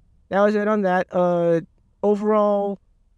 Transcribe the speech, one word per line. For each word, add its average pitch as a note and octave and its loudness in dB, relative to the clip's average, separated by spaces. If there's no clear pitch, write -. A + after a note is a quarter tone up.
that F#3+ 0
was G#3 2
it G#3 -2
on G#3+ 0
that. F3+ 0
Uh, F3 0
overall, G#3 0